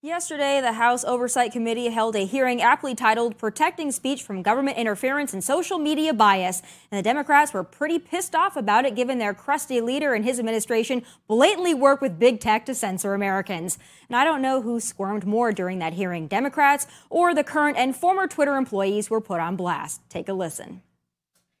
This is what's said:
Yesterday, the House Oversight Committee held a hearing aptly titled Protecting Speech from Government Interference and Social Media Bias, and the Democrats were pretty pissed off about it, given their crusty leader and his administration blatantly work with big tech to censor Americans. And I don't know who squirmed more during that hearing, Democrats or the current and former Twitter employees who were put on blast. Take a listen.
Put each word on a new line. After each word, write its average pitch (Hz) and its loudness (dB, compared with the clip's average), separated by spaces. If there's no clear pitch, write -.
Yesterday, 285 -2
the 240 0
House 240 2
Oversight 240 0
Committee 233 -2
held 226 0
a 196 0
hearing 247 0
aptly 262 4
titled 233 0
Protecting 311 -2
Speech 269 -4
from 190 -8
Government 247 2
Interference 254 -2
and 190 -6
Social 339 0
Media 311 0
Bias, 196 4
and 202 -4
the 190 -4
Democrats 285 2
were 190 -2
pretty 311 -4
pissed 359 -6
off 359 0
about 220 2
it, 240 0
given 247 -2
their 208 -2
crusty 262 -2
leader 269 0
and 220 0
his 247 -2
administration 226 -2
blatantly 339 4
work 277 4
with 190 -2
big 226 4
tech 226 0
to 269 -6
censor 196 -4
Americans. 190 -4
And 240 -2
I 262 4
don't 302 2
know 262 2
who 233 -4
squirmed 196 -6
more 220 0
during 185 -4
that 165 -4
hearing, 175 -4
Democrats 277 2
or 349 2
the 294 2
current 294 0
and 254 0
former 381 0
Twitter 285 0
employees 208 -2
who - -2
were 220 0
put 190 -6
on 170 -2
blast. 170 -4
Take - -10
a 196 -4
listen. 185 -8